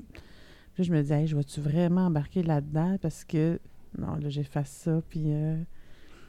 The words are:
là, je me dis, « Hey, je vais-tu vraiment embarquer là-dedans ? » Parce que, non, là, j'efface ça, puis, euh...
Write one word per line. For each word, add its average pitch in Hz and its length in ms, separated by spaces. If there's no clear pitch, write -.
là, 185 60
je 175 80
me 151 100
dis, « 143 100
Hey, 151 140
je 156 100
vais-tu 147 240
vraiment 170 460
embarquer 165 380
là-dedans ? » 156 580
Parce - 220
que, 165 340
non, - 180
là, 147 140
j'efface 143 400
ça, 165 300
puis, 156 160
euh... 151 300